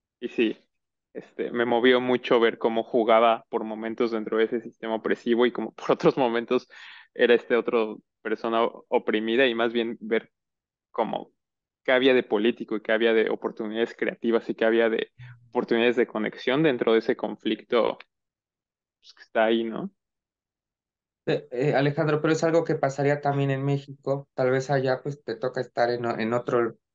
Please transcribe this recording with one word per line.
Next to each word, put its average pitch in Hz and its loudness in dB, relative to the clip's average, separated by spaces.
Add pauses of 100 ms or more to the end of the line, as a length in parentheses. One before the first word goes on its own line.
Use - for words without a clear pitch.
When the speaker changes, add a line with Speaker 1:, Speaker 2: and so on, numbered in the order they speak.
(180)
Speaker 1:
y 123 -8
sí, 110 0 (560)
este, - -10
me 120 0
movió 123 4
mucho 127 2
ver 113 2
cómo 113 0
jugaba 113 2
por 113 -4
momentos 113 -4
dentro 110 -4
de 113 2
ese 117 -4
sistema 113 -10
opresivo 117 0
y 113 0
como 110 -8
por - -4
otros 156 2
momentos 120 0 (460)
era 120 4
este 120 0
otro 113 -2 (180)
persona 113 -2
o-, - -6
oprimida 113 0
y 120 0
más 117 -2
bien 117 -4
ver 110 -4 (580)
como - -4 (540)
qué 135 0
había 127 4
de 123 4
político 113 -2
y 104 -6
qué - -2
había 113 2
de 113 2
oportunidades 110 -4
creativas - -2
y 117 -4
qué 117 -2
había 113 4
de - -4 (380)
oportunidades 120 0
de 120 2
conexión 123 -2
dentro 123 2
de 113 6
ese 120 -2
conflicto, 110 -2 (1000)
pues, - -20
que - -20
está 113 0
ahí, 113 2
¿no? 113 -8 (1400)
Speaker 2:
Eh, - -2
eh, 131 0
Alejandro, 147 0
pero 156 2
es 156 -2
algo 165 2
que 160 -2
pasaría 143 0
también 139 0
en 135 -2
México. 139 -4
Tal 127 2
vez 131 0
allá, 131 0
pues, 143 -10
te 113 -8
toca 127 -6
estar 120 -2
en 120 -4
o-, 117 -2
en 110 -2
otro, 120 -2 (160)